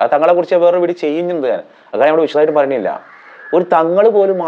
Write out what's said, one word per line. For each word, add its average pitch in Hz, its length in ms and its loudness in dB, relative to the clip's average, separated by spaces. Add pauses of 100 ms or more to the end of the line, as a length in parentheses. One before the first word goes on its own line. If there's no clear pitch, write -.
ആ - 20 2 (100)
തങ്ങളെ 156 240 2
കുറിച്ച് 175 280 0
വേറെ 175 180 2
വീട് 175 100 -2 (120)
ചെയ്യുന്നുണ്ട് 160 480 -4
ഞാൻ, 87 100 -8 (300)
അത് 107 80 -2
നമ്മൾ 156 260 4
വിശദമായിട്ട് 151 320 0
പറഞ്ഞില്ല. 131 300 -2 (680)
ഒരു 175 100 0 (120)
തങ്ങൾ 175 280 2 (120)
പോലും 196 200 0 (100)